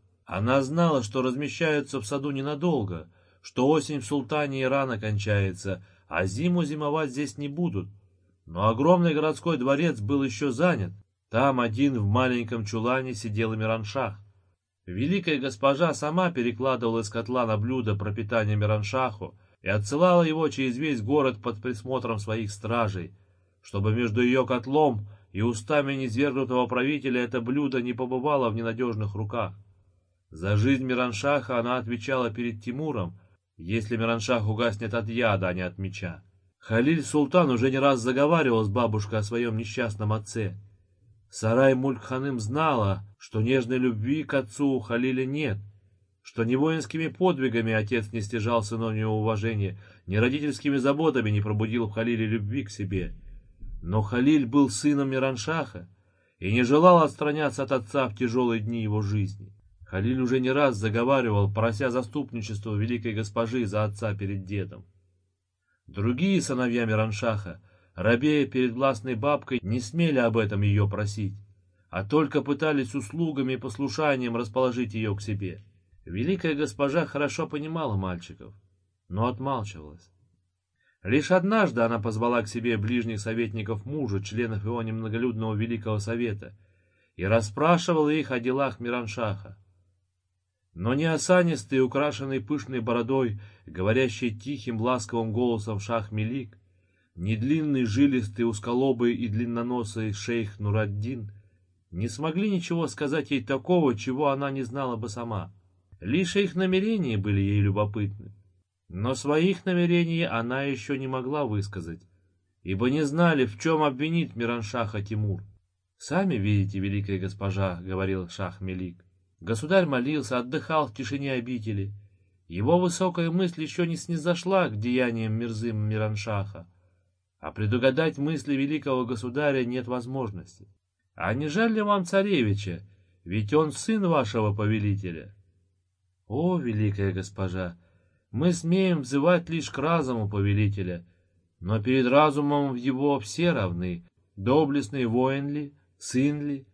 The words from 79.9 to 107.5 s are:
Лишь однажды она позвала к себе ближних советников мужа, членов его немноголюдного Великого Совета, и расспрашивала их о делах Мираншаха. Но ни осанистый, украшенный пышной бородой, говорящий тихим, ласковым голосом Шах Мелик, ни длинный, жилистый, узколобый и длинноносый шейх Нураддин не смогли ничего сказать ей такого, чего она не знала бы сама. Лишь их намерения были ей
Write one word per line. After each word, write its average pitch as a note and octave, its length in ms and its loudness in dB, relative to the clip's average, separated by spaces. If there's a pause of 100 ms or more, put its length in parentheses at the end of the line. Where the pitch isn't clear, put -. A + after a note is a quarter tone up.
Лишь C#3 280 2
однажды F#3 500 4
она A#2 180 2
позвала A#2 420 0
к G#2 60 -6
себе A2+ 300 0
ближних A2 420 -2
советников A2 640 -4
мужа, B2+ 360 -4
членов G#2+ 440 -4
его A#2 160 -2
немноголюдного A2 720 -2
Великого A2 440 -2
Совета, A2 560 -4 (600)
и F2 80 -6
расспрашивала D3 840 4
их D3+ 220 0
о B2+ 80 0
делах B2+ 400 0
Мираншаха. A#2 800 -4 (1160)
Но G2 200 -2
ни D3 120 0
осанистый, E3 760 2
украшенный C3+ 600 0
пышной C3 400 -4
бородой, A#2 580 0 (260)
говорящий A2 720 0
тихим, B2 440 -6
ласковым A#2 500 0
голосом A2+ 480 0
Шах G#2+ 320 -2
Мелик, A2 460 -4 (580)
ни G2 200 -2
длинный, C#3 500 2
жилистый, A#2 600 2
узколобый A#2+ 680 2
и A2+ 140 -2
длинноносый A#2 840 -2
шейх A2+ 460 -4
Нураддин G#2 720 -2 (600)
не F#2+ 160 -4
смогли D#3+ 440 -2
ничего E3+ 360 -2
сказать D3 440 -2
ей C3 120 0
такого, C3+ 540 2
чего C3 320 0
она C#3 220 -2
не C3+ 120 -4
знала B2 320 -4
бы A2+ 140 -6
сама. G#2+ 440 -6 (460)
Лишь D#3+ 360 0
их G3 200 0
намерения F#3 600 0
были G2+ 240 0
ей G2+ 200 2